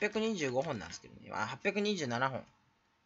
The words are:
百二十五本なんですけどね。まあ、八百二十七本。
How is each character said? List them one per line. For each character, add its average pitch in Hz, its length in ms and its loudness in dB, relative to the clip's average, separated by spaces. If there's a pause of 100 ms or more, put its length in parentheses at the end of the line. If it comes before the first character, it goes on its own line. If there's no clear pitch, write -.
百 208 180 2
二 220 160 2
十 151 140 2
五 127 140 2
本 147 160 -2
な 82 60 -8
ん - 20 -10
で 87 80 -12
す - 60 -14
け - 60 -18
ど - 140 -18
ね。 - 80 -16
ま 101 140 -2
あ、 - 20 0
八 131 180 -6
百 202 160 2
二 208 160 2
十 156 120 -2
七 120 220 2
本。 127 140 -6 (640)